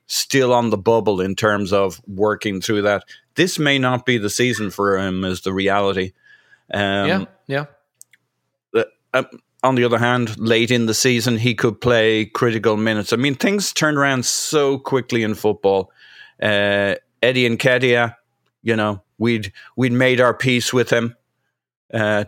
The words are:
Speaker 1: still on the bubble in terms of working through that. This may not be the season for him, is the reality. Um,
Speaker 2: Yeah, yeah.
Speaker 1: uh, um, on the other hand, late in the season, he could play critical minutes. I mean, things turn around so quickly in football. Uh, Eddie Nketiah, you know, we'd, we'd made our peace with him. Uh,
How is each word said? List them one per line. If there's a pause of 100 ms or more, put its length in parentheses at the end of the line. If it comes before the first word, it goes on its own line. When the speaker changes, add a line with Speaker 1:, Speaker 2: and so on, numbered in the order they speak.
Speaker 1:
still
on
the
bubble
in
terms
of
working
through
that. (320)
This
may
not
be
the
season
for
him,
is
the
reality. (600)
Um,
Speaker 2:
Yeah, (220)
yeah. (1080)
Speaker 1:
uh, (280)
um, (380)
on
the
other
hand,
late
in
the
season,
he
could
play
critical
minutes.
I
mean,
things
turn
around
so
quickly
in
football. (500)
Uh, (260)
Eddie
Nketiah, (480)
you
know, (140)
we'd, (240)
we'd
made
our
peace
with
him. (760)
Uh,